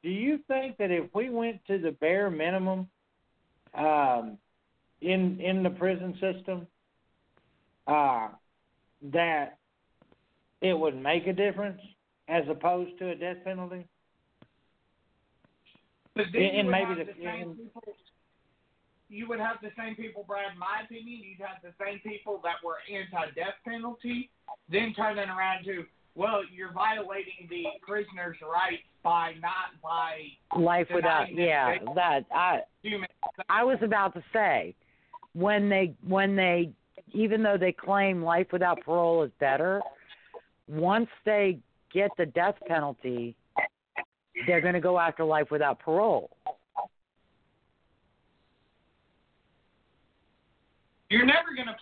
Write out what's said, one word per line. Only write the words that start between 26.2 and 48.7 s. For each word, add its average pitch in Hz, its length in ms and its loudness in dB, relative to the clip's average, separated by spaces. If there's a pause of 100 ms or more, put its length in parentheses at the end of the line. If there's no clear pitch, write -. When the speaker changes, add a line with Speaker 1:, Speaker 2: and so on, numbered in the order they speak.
Speaker 2:
you're 180 200 -12
violating 190 760 -4
the 170 160 -6 (160)
prisoner's 190 640 -6
rights 170 400 -2 (200)
by 170 380 2
not, 175 420 -6
by 160 360 -2 (420)
Speaker 3:
Life 170 340 4
without, 160 340 4
Speaker 2:
denying - 80 -12
them 175 100 2
Speaker 3:
yeah, 135 320 4
Speaker 2:
basic 113 160 -8
Speaker 3:
that, 160 300 2 (100)
I, 175 260 4 (220)
Speaker 2:
human" 202 260 -6 (400)
Speaker 3:
I 214 160 4
was 254 160 4
about 202 340 2
to 170 80 -10 (100)
say, 143 420 2 (580)
when 202 380 4
they, 190 240 4 (120)
when 196 300 4
they, 175 340 4 (420)
even 220 300 2
though 202 140 4
they 180 160 2
claim 196 500 2
life 170 300 2
without 175 320 2
parole 170 380 4
is 135 80 -2 (100)
better, 151 400 2 (840)
once 180 420 2 (160)
they 202 360 2 (340)
get 202 240 2
the 175 80 2
death 175 300 0 (100)
penalty, 127 680 -2 (1120)
they're 175 140 4
gonna 180 200 2
go 180 180 2
after 165 260 0
life 156 260 2
without 147 280 2
parole. 165 580 0 (4000)